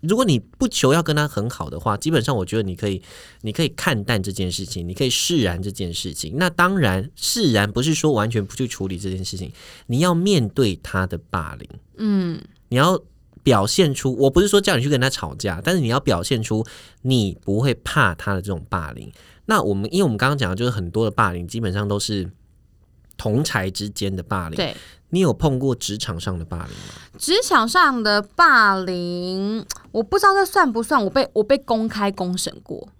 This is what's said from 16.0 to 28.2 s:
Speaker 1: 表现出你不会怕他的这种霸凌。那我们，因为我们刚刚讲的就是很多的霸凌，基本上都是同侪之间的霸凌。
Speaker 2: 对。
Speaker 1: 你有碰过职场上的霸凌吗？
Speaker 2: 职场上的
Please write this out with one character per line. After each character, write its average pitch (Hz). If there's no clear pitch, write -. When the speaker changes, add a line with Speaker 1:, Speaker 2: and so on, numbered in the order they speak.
Speaker 1:
表 90
现 120
出 110
你 117
不 101
会 131
怕 110
他 -
的 92
这 95
种 87
霸 82
凌。 57
那 214
我 104
们， 101
因 180
为 202
我 165
们 110
刚 127
刚 147
讲 117
的 92
就 113
是 123
很 95
多 110
的 104
霸 104
凌， 87
基 113
本 107
上 104
都 101
是 98
同 123
侪 95
之 101
间 101
的 90
霸 87
凌。 80
Speaker 2:
对。 165
Speaker 1:
你 175
有 180
碰 135
过 131
职 101
场 -
上 92
的 85
霸 85
凌 80
吗？ -
Speaker 2:
职 -
场 233
上 285
的 208